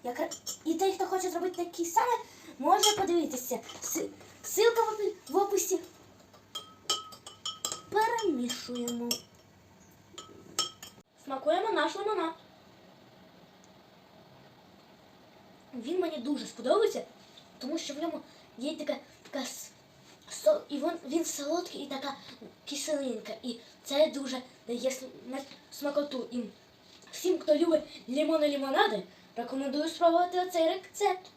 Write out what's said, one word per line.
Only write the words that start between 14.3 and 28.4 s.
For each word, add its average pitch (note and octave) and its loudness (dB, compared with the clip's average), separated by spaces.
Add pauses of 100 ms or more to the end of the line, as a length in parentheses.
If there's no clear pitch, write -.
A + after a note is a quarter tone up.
Він C4+ -2
мені D#4+ -2
дуже G#3+ -2
сподобався, C#4+ 2 (540)
тому D4+ -4
що - -6
в C#4+ -8
ньому D#4+ -4 (380)
є D4 -4
така, C#4+ -4 (340)
така C4 -4
с-, - -12 (600)
со-, - 4
і C#4+ -4
він, D#4 2 (140)
він D#4+ 0
солодкий, D#4+ -4
і C#4+ -8
така C#4 -6 (500)
кислинка. C#4 -4 (100)
І A#3+ -6 (280)
це D4 4
дуже C4 -4 (240)
дає B3 -2
см-, C4 -10 (280)
смакоту. C#4+ -2
І A#3+ -4 (680)
всім, F4 0
хто D4+ 4
любить D#4 4 (260)
лимони, D4 4